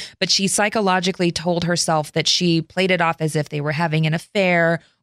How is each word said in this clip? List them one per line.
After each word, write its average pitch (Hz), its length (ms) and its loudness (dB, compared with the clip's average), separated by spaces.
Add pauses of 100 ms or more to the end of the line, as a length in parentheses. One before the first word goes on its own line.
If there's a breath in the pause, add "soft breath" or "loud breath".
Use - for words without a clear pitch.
(180 loud breath)
but 185 120 -2
she 196 180 0
psychologically 185 840 0
told 165 340 -2
herself 165 480 -2
that 156 140 -2
she 165 360 2
played 185 280 -2
it 180 100 2
off 165 200 0
as 160 160 -2
if 151 120 -2
they 147 120 -6
were 147 120 -4
having 156 340 0
an 156 80 0
affair 170 640 0 (220 soft breath)